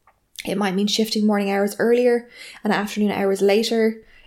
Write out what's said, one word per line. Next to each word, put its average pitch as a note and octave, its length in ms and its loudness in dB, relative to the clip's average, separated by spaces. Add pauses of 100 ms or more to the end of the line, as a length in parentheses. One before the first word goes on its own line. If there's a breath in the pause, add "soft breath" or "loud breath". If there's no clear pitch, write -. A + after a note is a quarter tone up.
(440)
It F3+ 140 -4
might G3 160 -2
mean G3+ 140 0
shifting A3 380 0
morning G3+ 240 0
hours G3 280 0
earlier A#3+ 500 2 (340 loud breath)
and G#3+ 80 0
afternoon G#3 420 0
hours G3 280 0
later. A3 600 2 (240 loud breath)